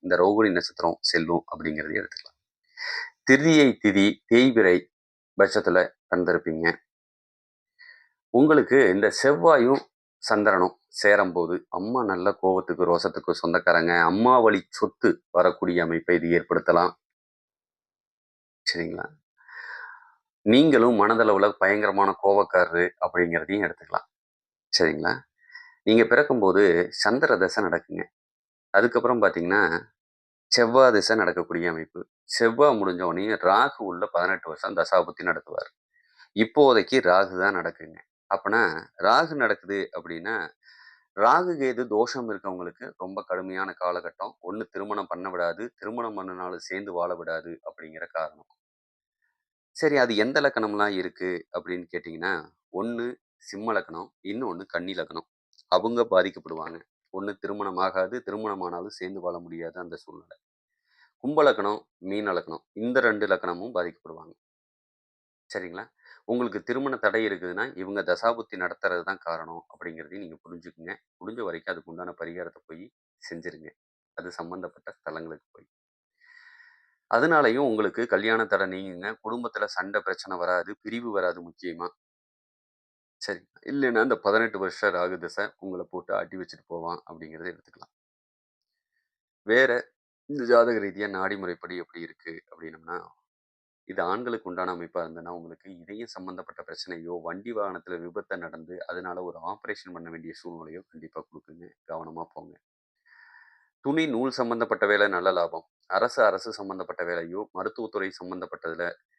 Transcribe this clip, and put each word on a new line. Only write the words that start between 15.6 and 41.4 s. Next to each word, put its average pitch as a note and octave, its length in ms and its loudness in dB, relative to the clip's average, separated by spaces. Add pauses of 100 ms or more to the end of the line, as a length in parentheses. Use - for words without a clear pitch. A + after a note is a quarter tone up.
அமைப்பை E2 320 2
இது E2 140 0
ஏற்படுத்தலாம். F2 640 2 (1700)
சரிங்களா? E2+ 400 -6 (1400)
நீங்களும் A#2+ 540 6
மனதளவுல G#2 480 4 (100)
பயங்கரமான G2 540 2
கோபக்காரரு F#2 760 4 (100)
அப்படிங்கிறதையும் F2 680 0
எடுத்துக்கலாம். - 400 -6 (680)
சரிங்களா? D#2 400 2 (720)
நீங்க A2 200 6
பிறக்கும்போது A2 580 4 (300)
சந்திர A2+ 460 2
தசை F#2+ 260 0
நடக்குங்க. E2+ 400 -4 (720)
அதுக்கப்புறம் A#2+ 480 2
பாத்தீங்கன்னா, F#2 400 2 (880)
செவ்வாய் B2 400 6
தசை A2 240 2
நடக்கக்கூடிய F2 540 0
அமைப்பு. D#2+ 300 -8 (260)
செவ்வாய் A#2+ 520 4
முடிஞ்ச F#2 240 -2
உடனே F2+ 340 -2
ராகு A2 420 2
உள்ள F#2 280 -6
பதினெட்டு F2+ 420 -2
வருஷம் F#2 300 -6
தசாபுத்தி E2+ 460 0
நடத்துவார். D#2+ 460 -6 (680)
இப்போதைக்கு A#2+ 640 6
ராகு F#2 380 4
தான் G2 160 2
நடக்குங்க. E2 420 -8 (340)
அப்பனா G#2 300 2 (360)
ராகு C#3 380 2
நடக்குது G2+ 440 -2 (120)
அப்படின்னா, E2+ 440 -8 (800)
ராகு E3 380 4